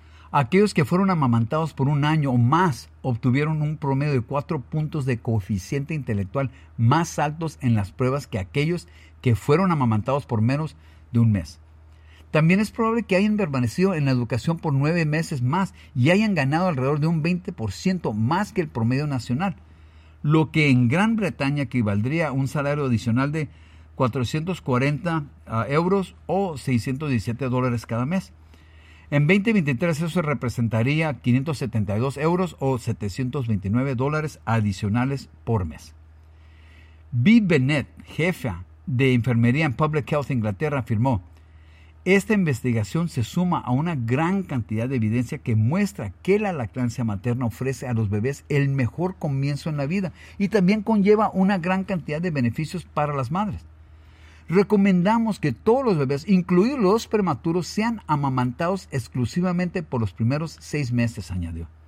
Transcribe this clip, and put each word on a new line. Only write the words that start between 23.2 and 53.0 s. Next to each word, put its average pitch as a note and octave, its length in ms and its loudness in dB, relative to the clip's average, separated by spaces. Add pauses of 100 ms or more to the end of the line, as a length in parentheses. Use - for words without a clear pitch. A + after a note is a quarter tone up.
de D#3 160 -4 (460)
cuatrocientos C#3 680 -2
cuarenta, D3 640 -2 (220)
ah, A2+ 200 -2
euros F3+ 480 0 (120)
o F3 320 -4
seiscientos C3+ 500 -2
diecisiete A#2+ 400 -2
dólares B2 380 -2
cada A#2 180 -4
mes. F3+ 300 -4 (760)
En D3 160 2
veinte G3+ 280 4
veintitrés D#3 480 0
eso F3 180 -2
representaría C3 1000 0
quinientos C3 340 2
setenta G#2 400 -2
y A2 40 0
dos C3+ 180 -2
euros E3+ 400 0
o C3+ 180 0
setecientos A#2+ 720 -6
veintinueve A2+ 480 0
dólares D3 500 -4
adicionales A#2 840 -2 (140)
por A2 200 0
mes. - 300 -14 (1160)
Bea F#3 300 6
Bennett, D3+ 440 2 (180)
jefa C3 600 -4 (200)
de C3 300 2
enfermería A#2+ 520 2
en B2+ 80 -2
Public D3+ 360 -2
Health D3 200 -2
Inglaterra, C3 500 -2
afirmó: A#2 420 0 (840)
"Esta G3 260 2
investigación D3+ 800 0
se B2+ 120 -4
suma F3 360 -2
a B2 120 -6
una D3+ 260 0
gran D3+ 460 0
cantidad A#2+ 460 -4
de C3+ 80 -2
evidencia A#2+ 400 -2
que A2 200 -2
muestra C3 680 0
que G3 160 2
la G3+ 160 -2
lactancia B2 500 -4
materna A#2+ 400 -2
ofrece C3 420 -6
a B2 60 -4
los A2+ 160 0
bebés G#2+ 400 -4
el C#3+ 220 0
mejor C3 460 -2
comienzo C#3 520 -4
en D3+ 80 -4
la C#3+ 80 -2
vida F3+ 300 -4 (240)
y G3 100 0
también G#3 340 4
conlleva G#3 520 4
una F#3+ 240 2
gran F#3 260 -2
cantidad D#3 380 -4
de F3+ 80 -2
beneficios D3 540 -2
para D3 300 -2